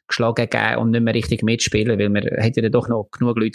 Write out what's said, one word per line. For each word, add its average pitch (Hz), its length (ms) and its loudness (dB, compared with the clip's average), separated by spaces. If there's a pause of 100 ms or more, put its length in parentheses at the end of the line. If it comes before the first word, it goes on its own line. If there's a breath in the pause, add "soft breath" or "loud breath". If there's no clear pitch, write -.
geschlagen 117 420 -2
geben 113 280 0
und 113 140 0
nicht 117 120 2
mehr 113 100 2
richtig 113 300 -2
mitspielen, 110 560 0
weil 104 100 2
man 104 140 0
hat 117 320 0
ja 113 80 2
dann 110 80 2
doch 120 160 2
noch 113 240 -4
genug 120 260 0
Leute, 110 180 0